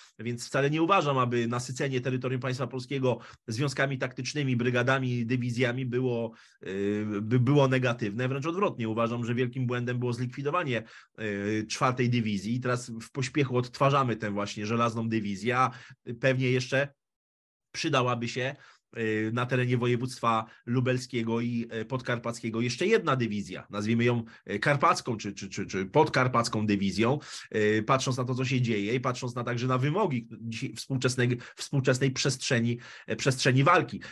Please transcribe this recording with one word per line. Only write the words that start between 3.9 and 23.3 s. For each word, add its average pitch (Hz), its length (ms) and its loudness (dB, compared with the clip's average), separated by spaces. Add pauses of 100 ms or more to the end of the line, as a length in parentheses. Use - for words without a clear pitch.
taktycznymi, 131 580 -2
brygadami, 123 720 2
dywizjami 123 600 0
było, 120 460 -2 (340)
y, 101 400 0 (160)
by 113 180 2
było 139 280 6
negatywne. 123 600 0
Wręcz 135 180 -4
odwrotnie, 165 420 -2
uważam, 117 360 0
że 117 100 -2
wielkim 123 320 -2
błędem 123 320 -2
było 123 140 -2
zlikwidowanie, 127 720 -2 (380)
y, 107 480 -2
czwartej 127 420 0
dywizji. 107 440 0
I 127 60 -2
teraz 123 300 -4
w 113 200 -12
pośpiechu 131 460 -2
odtwarzamy 131 600 2
tę 110 140 -4
właśnie 101 360 -4
żelazną 117 420 0
dywizję, 110 500 -2
a 127 120 2 (500)
pewnie 131 300 2
jeszcze 131 380 0 (840)
przydałaby 123 560 0
się, 131 280 -4 (420)
y, 110 360 0
na 123 120 0
terenie 123 320 2
województwa 120 640 0 (220)
lubelskiego 123 760 0
i, 117 280 -2 (120)
y, 107 40 -6
podkarpackiego 117 760 -4
jeszcze 123 260 0
jedna 180 300 4
dywizja, 101 540 -4